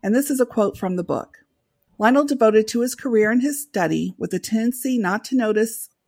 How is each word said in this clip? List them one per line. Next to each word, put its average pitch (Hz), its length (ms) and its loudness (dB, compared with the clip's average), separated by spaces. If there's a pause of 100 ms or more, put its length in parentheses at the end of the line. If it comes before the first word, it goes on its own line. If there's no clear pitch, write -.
And 196 140 0
this 277 160 0
is 262 80 -2
a 247 60 4
quote 214 320 0
from 185 180 -4
the 175 80 -4
book. - 420 -6 (540)
"Lionel 254 260 4
devoted 220 440 4
to 233 120 -2
his 247 140 -2
career 220 360 2
and 240 100 2
his 285 200 -2
study 165 560 -2
with 175 160 -6
a 185 60 -2
tendency 240 580 -2
not 202 280 -2
to 254 100 -4
notice 220 540 0 (180)